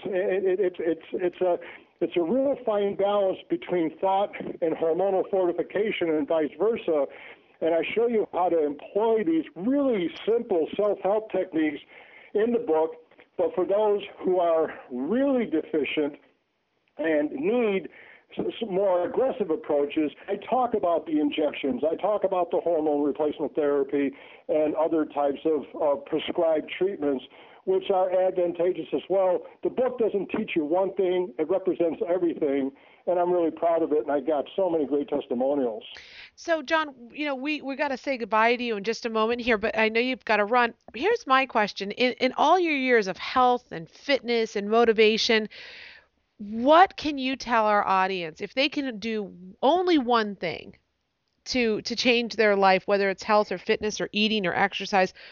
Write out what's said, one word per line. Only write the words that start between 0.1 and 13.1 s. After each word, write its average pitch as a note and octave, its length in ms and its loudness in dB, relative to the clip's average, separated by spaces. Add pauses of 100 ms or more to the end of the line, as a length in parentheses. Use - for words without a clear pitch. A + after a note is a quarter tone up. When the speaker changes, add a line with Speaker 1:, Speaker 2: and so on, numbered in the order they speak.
Speaker 1:
it, F#3 140 2
it's, F3+ 200 0
it's, D#3+ 220 -2 (100)
it's F3+ 300 -4
a, F3+ 160 2 (440)
it's E3+ 160 -2
a F3 40 2
real C4 440 0
fine G3+ 320 0
balance G3 400 2 (120)
between E3+ 500 -2
thought G3 320 0 (300)
and D#3+ 140 0
hormonal F3+ 560 0
fortification F3+ 800 0
and D3+ 180 0
vice D#3+ 320 0
versa. F3+ 460 0 (560)
And E3 120 2
I E3 100 2 (120)
show A3+ 120 2
you A3 260 2
how F3 160 2
to E3 160 2
employ G#3+ 580 0
these D#3+ 220 0 (100)
really A#3 540 0 (180)
simple A3 480 0
self-help G#3 560 0
techniques D#3 480 -2 (540)
in A3+ 180 2
the A#3+ 80 2
book. D#3+ 360 0 (420)